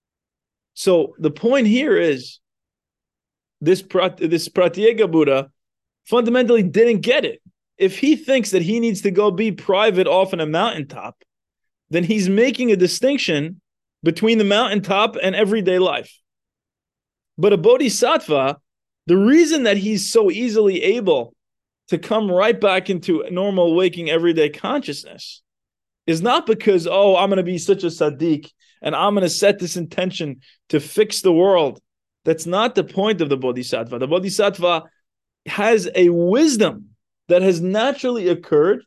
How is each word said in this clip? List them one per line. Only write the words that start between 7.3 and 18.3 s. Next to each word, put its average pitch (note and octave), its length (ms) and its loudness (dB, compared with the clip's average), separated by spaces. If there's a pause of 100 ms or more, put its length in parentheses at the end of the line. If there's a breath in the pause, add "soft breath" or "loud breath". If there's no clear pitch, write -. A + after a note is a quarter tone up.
If F#3+ 220 -2
he C#4 180 2
thinks B3+ 360 -2
that F#3 100 0
he G#3+ 180 -2
needs A3+ 220 -2
to G3+ 80 0
go G#3 200 2
be G3 220 -2
private F#3+ 540 0
off F#3 260 0
in E3+ 80 -4
a D#3 60 -4
mountaintop, D3+ 760 -6 (680)
then E3+ 120 0
he's F#3+ 260 -2
making A#3 440 0
a G3 40 2
distinction F3+ 840 -2 (420)
between G#3+ 360 0
the G#3 60 2
mountaintop G3+ 800 0
and F#3 140 -2
everyday G3 420 0
life. C#3+ 340 -2 (1200)
But F#3+ 160 2
a G3 40 4
bodhisattva, G3+ 1040 2 (480)